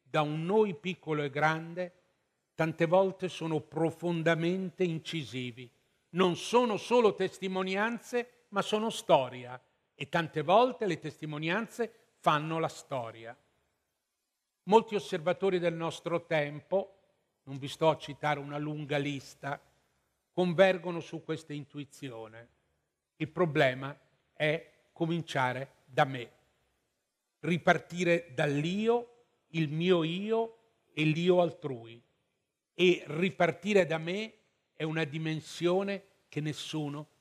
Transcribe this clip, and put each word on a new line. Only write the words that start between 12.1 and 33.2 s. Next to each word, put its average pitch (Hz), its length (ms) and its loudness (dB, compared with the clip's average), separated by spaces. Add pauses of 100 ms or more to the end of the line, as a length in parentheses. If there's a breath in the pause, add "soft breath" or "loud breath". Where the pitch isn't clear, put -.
fanno 160 400 0
la 160 100 0
storia. 113 680 -10 (1300)
Molti 214 320 4
osservatori 180 640 0
del 170 140 0
nostro 165 520 -4
tempo, 151 720 -2 (460)
non 135 140 -10
vi 135 100 -8
sto 160 220 2
a 147 60 0
citare 147 440 -4
una 143 180 -8
lunga 151 400 -4
lista, 143 640 -6 (680)
convergono 180 680 2
su 160 240 -12
questa 156 280 -8
intuizione. 120 960 -14 (680)
Il 151 120 -6
problema 139 680 2 (360)
è 151 400 -2 (200)
cominciare 139 840 -2 (100)
da 147 200 2
me, 131 280 -4 (1080)
ripartire 170 920 2
dall'io, 175 920 0 (240)
il 160 200 0
mio 165 360 2
io 220 540 -2 (340)
e 151 100 -2
l'io 170 380 4
altrui. 120 600 -4 (760)
E 175 320 4
ripartire 180 800 2